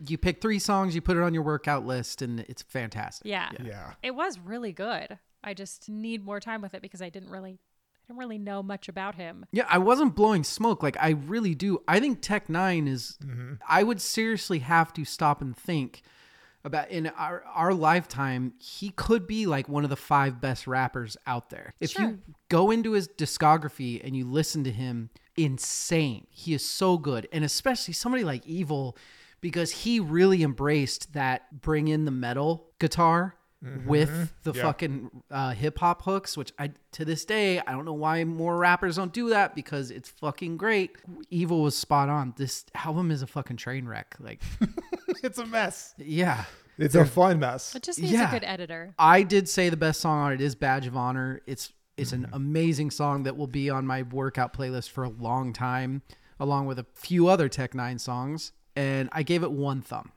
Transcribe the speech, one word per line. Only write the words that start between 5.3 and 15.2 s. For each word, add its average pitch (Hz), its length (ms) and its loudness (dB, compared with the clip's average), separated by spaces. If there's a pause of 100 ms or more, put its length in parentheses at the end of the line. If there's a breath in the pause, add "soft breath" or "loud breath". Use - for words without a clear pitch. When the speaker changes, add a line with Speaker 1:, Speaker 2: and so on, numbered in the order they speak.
Speaker 2:
I 202 100 -10
just 190 340 -16
need 214 360 -8
more 202 160 -8
time 220 200 -8
with 196 140 -12
it - 80 -16
because 196 200 -18
I 175 80 -10
didn't 185 200 -16
really, 190 300 -14
I - 380 -20 (100)
didn't 240 100 -18
really 233 200 -10
know 202 240 -6
much 196 260 -10
about 196 280 -8
him. 175 360 -14
Speaker 1:
Yeah, 226 160 0
I 175 100 4
wasn't 233 380 4
blowing 208 260 4
smoke. 214 400 -2
Like, 143 180 0
I 160 100 4
really 165 440 0
do. 180 320 0
I 180 140 4
think 269 200 0
Tech 202 280 -4
Nine 170 400 0
is, 127 360 -6
Speaker 3:
Mm-hmm. 123 300 -10 (140)
Speaker 1:
I 180 160 6
would 220 160 2
seriously 220 600 0
have 160 340 4
to 151 100 -6
stop 147 380 0